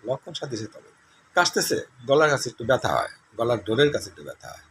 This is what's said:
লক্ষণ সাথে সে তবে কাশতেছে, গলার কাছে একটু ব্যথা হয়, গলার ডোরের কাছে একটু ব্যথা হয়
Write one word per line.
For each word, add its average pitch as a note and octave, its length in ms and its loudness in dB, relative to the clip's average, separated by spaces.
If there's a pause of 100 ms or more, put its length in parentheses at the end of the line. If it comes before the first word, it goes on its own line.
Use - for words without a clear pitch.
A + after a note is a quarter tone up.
লক্ষণ C#3+ 280 -6
সাথে C#3 240 -8
সে G#2+ 100 -8
তবে - 240 -20 (440)
কাশতেছে, F3 420 2 (280)
গলার D3+ 240 6
কাছে B2+ 200 -2
একটু A#2 140 -12
ব্যথা A#2 340 2
হয়, - 140 -2 (260)
গলার A#2 260 0
ডোরের A#2+ 300 4
কাছে G2 160 -6
একটু D2 140 -20
ব্যথা B1 240 -16
হয় - 240 -20